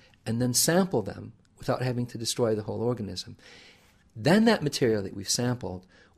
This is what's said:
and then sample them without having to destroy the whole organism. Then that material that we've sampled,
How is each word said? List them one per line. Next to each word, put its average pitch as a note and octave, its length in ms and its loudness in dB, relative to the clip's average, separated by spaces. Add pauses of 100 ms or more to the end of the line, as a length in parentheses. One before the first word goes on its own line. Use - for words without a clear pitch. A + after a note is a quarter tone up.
(240)
and A#2 160 -2
then B2 140 2
sample E3+ 480 4
them G2+ 320 -12 (240)
without - 240 -2
having B2 240 -2
to A#2+ 100 -14
destroy A#2 380 0
the G#2 80 -2
whole G#2 180 -6
organism. G#2+ 560 -4 (800)
Then F#3 280 4
that A3 160 4
material A2+ 400 2
that F#2+ 120 -8
we've G2+ 140 -10
sampled, A#2+ 580 -2 (320)